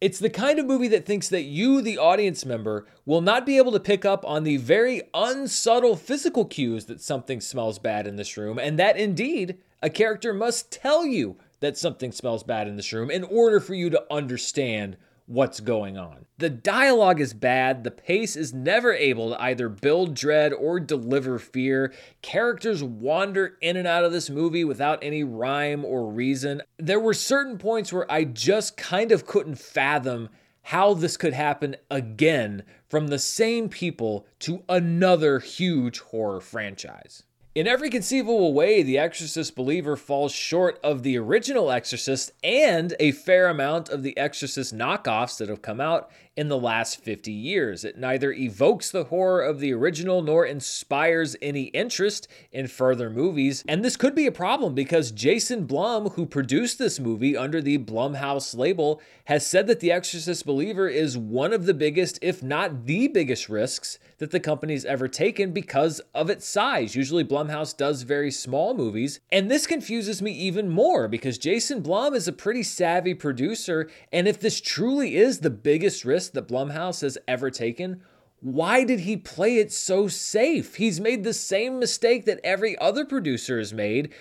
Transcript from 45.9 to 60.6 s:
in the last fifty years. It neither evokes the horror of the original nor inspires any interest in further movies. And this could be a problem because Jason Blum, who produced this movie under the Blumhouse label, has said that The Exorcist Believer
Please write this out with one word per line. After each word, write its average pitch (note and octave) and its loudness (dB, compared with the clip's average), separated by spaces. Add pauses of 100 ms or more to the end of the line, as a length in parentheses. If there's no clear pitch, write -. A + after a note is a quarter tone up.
in D3+ -2
the C#3+ 0
last A#2 -2
fifty A2 -8
years. A2+ -4
It - -10
neither C3 -2
evokes C3 2
the F3 -2
horror F#3 2
of C#3+ -2
the C#3 0
original F3 0
nor D#3 4
inspires C#3+ 0
any C#3+ -4
interest G#3 -2 (240)
in C3 -6
further B2+ 0
movies. C#3 0
And E3+ 0
this B3 0
could C#4 2
be D4 4
a A3+ 2
problem G3 0
because C3+ 2
Jason F3 0
Blum, G#3 -2
who F3 -6
produced C#3+ -2
this A#3 -2
movie B2 0
under D3 -2
the C#3+ 0
Blumhouse C3+ -4
label, D3+ 0 (260)
has C#3+ 2
said F#3+ 4
that A#3 4
The E3+ 4
Exorcist F3 -4
Believer F3+ 0